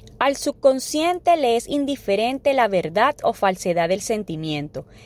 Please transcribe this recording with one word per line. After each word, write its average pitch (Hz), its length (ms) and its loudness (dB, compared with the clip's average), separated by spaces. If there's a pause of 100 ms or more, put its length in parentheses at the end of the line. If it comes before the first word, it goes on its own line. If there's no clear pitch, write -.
(200)
Al 269 160 2
subconsciente 311 1000 0
le 240 200 2
es 233 100 -4
indiferente 269 880 -2
la 240 140 4
verdad 196 540 0
o 226 100 2
falsedad 180 560 0
del 190 140 -2
sentimiento. 156 840 -6 (200)